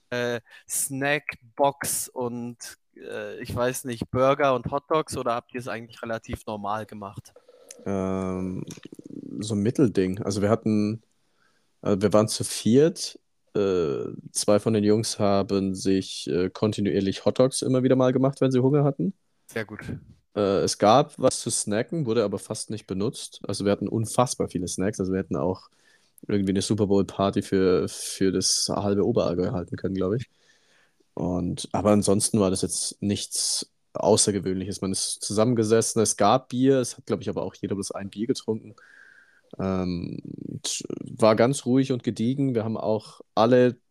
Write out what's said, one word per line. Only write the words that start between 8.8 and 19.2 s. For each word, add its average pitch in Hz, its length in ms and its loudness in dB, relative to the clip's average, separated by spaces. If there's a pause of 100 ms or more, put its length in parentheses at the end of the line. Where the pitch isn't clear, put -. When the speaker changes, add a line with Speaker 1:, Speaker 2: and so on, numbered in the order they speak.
Speaker 2:
so 107 160 -2
ein 101 60 2
Mittelding. 101 600 2
Also 101 180 -2
wir 101 100 2
hatten, 107 520 0 (800)
äh, 101 160 2
wir 98 140 2
waren 107 160 6
zu - 160 -6
viert. - 760 2 (380)
Äh, 87 500 0 (260)
zwei - 260 2
von 110 140 0
den 104 120 2
Jungs 107 360 2
haben 98 540 2
sich, 95 540 -2
äh, 87 220 0
kontinuierlich 101 760 0
Hotdogs 127 380 2
immer 127 220 0
wieder 131 120 4
mal 131 160 4
gemacht, 131 280 0
wenn 131 120 2
sie 127 100 4
Hunger 143 220 4
hatten. 160 300 0 (320)